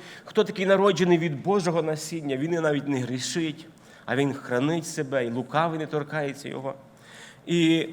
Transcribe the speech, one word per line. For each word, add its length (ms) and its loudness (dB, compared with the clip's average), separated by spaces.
хто 180 0
такий 220 -2
народжений 520 6
від 260 -2
Божого 380 2
насіння, 560 -4
він 160 -2
і 60 0
навіть 280 2
не 120 0
грішить, 680 -4
а 100 0
він 180 2
хранить 540 0
себе, 380 -2
і 60 -4
лукавий 480 -2
не 60 -4
торкається 640 -6
його. 240 -8
І 480 4